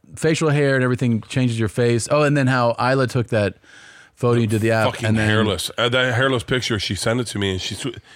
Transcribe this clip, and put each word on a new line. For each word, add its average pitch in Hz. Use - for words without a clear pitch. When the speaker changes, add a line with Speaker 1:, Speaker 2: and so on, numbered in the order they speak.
Speaker 1:
facial 160
hair 143
and 131
everything 123
changes 123
your 110
face. 120
Oh, 147
and 147
then 135
how 123
Isla 131
took 117
that 104
photo 120
you 117
did 107
the 113
app, 113
Speaker 2:
Fucking -
Speaker 1:
and 110
then 107
Speaker 2:
hairless. 107
Uh, 120
that 127
hairless 131
picture, 120
she -
sent 113
it 117
to -
me, 98
and 92
she -
sw-, -